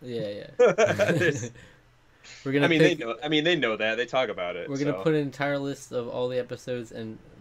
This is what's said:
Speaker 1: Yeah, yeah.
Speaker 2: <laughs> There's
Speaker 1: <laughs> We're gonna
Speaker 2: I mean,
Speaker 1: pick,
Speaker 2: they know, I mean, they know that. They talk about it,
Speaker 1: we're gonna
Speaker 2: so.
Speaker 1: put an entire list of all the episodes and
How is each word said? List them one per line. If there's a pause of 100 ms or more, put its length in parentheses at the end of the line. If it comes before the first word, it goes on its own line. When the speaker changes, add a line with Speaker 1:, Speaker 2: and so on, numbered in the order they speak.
Speaker 1:
Yeah, (320)
yeah.
Speaker 2:
<laughs>
There's
Speaker 1:
<laughs>
We're
gonna
Speaker 2:
I
mean,
Speaker 1:
pick,
Speaker 2:
they
know,
I
mean,
they
know
that.
They
talk
about
it,
Speaker 1:
we're
gonna
Speaker 2:
so.
Speaker 1:
put
an
entire
list
of
all
the
episodes
and (240)